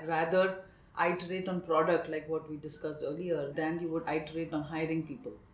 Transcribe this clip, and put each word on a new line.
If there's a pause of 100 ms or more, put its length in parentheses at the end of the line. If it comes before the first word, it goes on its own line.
rather (440)
iterate
on
product,
like
what
we
discussed
earlier,
than
you
would
iterate
on
hiring
people, (220)